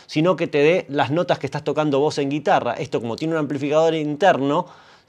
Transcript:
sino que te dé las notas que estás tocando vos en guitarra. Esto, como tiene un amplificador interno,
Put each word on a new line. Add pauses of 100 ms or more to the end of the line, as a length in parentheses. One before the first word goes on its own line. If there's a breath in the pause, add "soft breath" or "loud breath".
sino
que
te
dé
las
notas
que
estás
tocando
vos
en
guitarra.
Esto,
como
tiene
un
amplificador
interno, (420 loud breath)